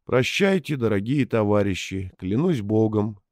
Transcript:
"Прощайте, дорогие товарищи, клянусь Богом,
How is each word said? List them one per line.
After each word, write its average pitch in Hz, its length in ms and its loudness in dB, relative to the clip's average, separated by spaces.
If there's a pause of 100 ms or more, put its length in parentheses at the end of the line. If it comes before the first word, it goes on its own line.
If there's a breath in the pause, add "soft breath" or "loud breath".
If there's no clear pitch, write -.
"Прощайте, 156 720 0
дорогие 113 480 0
товарищи, 101 920 -2
клянусь 123 440 0
Богом, 107 580 0 (120)